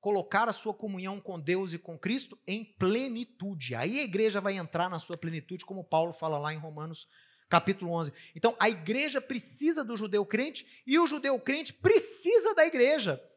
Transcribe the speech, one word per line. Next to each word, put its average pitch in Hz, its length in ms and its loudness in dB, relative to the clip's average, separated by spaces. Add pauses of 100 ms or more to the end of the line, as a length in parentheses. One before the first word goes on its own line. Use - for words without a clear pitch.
colocar 202 480 0
a 214 40 -2
sua 208 220 -6
comunhão 196 460 -8
com 180 180 -10
Deus 175 340 -2
e 165 60 -8
com 165 180 -14
Cristo 247 480 -4
em 214 200 -6
plenitude. 202 1120 -4
Aí 190 240 -2
a - 20 0
igreja 208 380 0
vai 196 160 -2
entrar 175 340 -2
na 175 80 -6
sua 170 180 -10
plenitude, 165 480 -8
como 190 200 -10
Paulo 165 280 0
fala 156 260 -4
lá 147 140 -4
em 156 60 -8
Romanos 156 480 -12 (420)
capítulo 175 440 2
onze. 165 200 -2 (220)
Então, 226 240 2
a 208 100 4
igreja 240 520 -2
precisa 285 640 -2
do 226 120 -6
judeu 208 300 0
crente - 580 -4
e 277 140 4
o 339 80 6
judeu 269 320 0
crente 285 340 -2
precisa 415 800 4
da 330 140 6
igreja 254 560 4 (140)